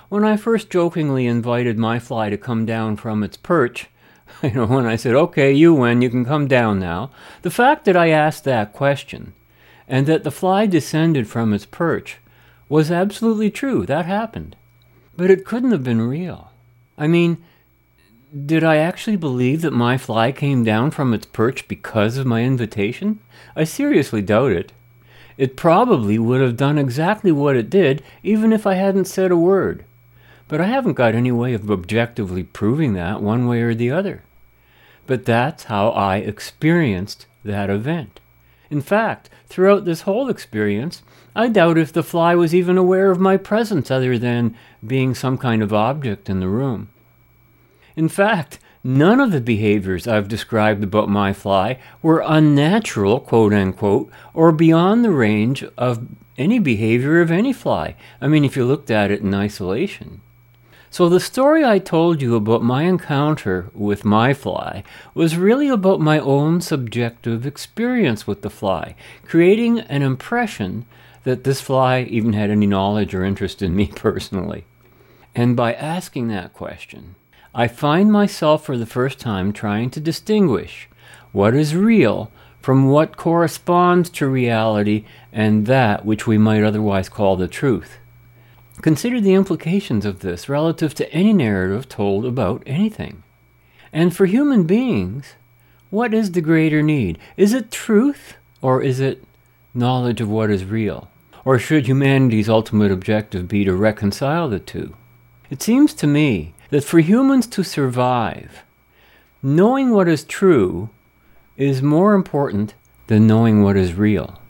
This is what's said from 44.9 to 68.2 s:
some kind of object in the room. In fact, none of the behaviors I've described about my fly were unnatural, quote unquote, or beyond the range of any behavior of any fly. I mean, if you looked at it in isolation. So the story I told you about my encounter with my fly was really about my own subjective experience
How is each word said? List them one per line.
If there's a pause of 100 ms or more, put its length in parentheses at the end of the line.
some
kind
of
object
in
the
room. (1080)
In
fact, (240)
none
of
the
behaviors
I've
described
about
my
fly (240)
were
unnatural,
quote
unquote, (220)
or
beyond
the
range (140)
of (320)
any
behavior
of
any
fly. (260)
I
mean,
if
you
looked
at
it
in
isolation. (720)
So
the
story
I
told
you
about
my
encounter
with
my
fly (300)
was
really
about
my
own
subjective
experience